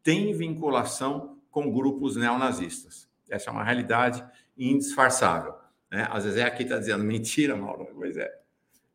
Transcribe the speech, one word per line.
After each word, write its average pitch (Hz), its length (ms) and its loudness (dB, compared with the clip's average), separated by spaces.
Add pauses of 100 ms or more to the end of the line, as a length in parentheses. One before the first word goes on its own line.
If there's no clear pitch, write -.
têm 202 300 4
vinculação 143 1040 -2 (120)
com 139 200 -2
grupos 135 460 0
neonazistas. 120 920 -2 (220)
Essa 104 220 -6
é - 20 -8
uma 107 100 -4
realidade 120 600 2 (320)
indisfarçável, 123 1000 4 (360)
né? 104 200 -2
A 110 80 -2
Zezé 104 260 0
aqui 120 200 0
tá 123 140 -2
dizendo, 104 260 0
"Mentira, 113 500 0
Mauro." - 400 -8
Pois 90 220 -8
é. - 160 -6 (640)